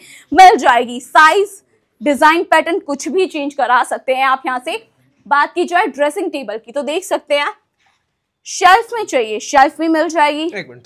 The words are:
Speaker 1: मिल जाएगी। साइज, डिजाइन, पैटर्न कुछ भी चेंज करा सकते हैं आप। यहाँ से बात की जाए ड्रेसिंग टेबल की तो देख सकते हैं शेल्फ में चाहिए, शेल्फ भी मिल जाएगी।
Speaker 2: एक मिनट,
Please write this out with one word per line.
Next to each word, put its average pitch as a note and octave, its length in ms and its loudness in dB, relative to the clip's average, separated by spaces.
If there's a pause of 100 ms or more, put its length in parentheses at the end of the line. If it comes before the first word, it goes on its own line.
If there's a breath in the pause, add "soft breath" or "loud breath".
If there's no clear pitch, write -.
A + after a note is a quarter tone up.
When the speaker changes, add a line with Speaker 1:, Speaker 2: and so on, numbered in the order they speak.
(320 soft breath)
Speaker 1:
मिल F#4 260 8
जाएगी। B3 420 0
साइज, E4+ 600 2 (400)
डिजाइन, D4+ 440 2
पैटर्न E4 340 0
कुछ - 280 -8
भी F4+ 200 -2
चेंज C#4+ 260 -8
करा B3 320 0
सकते C4 300 -6
हैं C4 100 -2
आप। C4 200 -2
यहाँ B3+ 160 -6
से F4+ 200 -8 (440)
बात C#4+ 280 0
की F4 120 -2
जाए F4 220 0
ड्रेसिंग D4 440 -4
टेबल A3 260 -10
की A3+ 140 -20
तो C#4 120 -8
देख D#4 200 -6
सकते D4+ 320 -4
हैं D4+ 180 -4 (920)
शेल्फ G4 460 2
में G#4+ 120 -8
चाहिए, A3 340 -4
शेल्फ C#4+ 400 0
भी D#4+ 80 -2
मिल D#4+ 220 0
जाएगी। D4+ 360 -2
Speaker 2:
एक G3 240 -10
मिनट, B2 160 -20